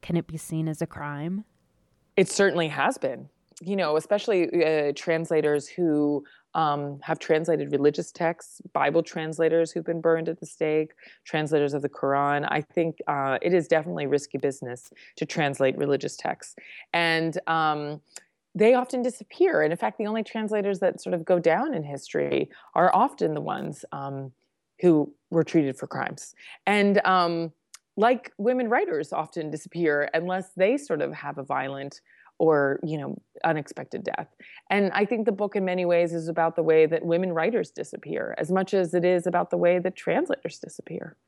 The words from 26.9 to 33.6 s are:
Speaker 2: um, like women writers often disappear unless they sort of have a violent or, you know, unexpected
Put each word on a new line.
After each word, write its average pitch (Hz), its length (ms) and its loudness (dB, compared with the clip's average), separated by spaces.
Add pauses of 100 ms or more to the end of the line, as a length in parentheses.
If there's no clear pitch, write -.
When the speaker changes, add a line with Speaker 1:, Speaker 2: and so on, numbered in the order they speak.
Speaker 2:
um, 170 460 4 (460)
like 226 400 4
women 240 320 0
writers 220 420 0
often 156 380 -4
disappear 151 640 0
unless 185 420 -2
they 202 220 4
sort 170 240 -4
of 143 120 -2
have 147 260 -10
a 135 40 -8
violent 139 580 -6 (380)
or, 143 440 4
you 156 160 -4
know, 139 200 -8 (240)
unexpected - 600 -4